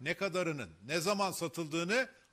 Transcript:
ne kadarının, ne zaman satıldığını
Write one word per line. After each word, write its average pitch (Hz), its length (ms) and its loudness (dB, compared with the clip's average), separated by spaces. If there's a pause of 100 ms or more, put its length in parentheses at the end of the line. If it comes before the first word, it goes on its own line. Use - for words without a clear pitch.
ne 147 120 -2
kadarının, 165 640 -2 (100)
ne 156 140 0
zaman 196 320 2
satıldığını 170 760 0 (240)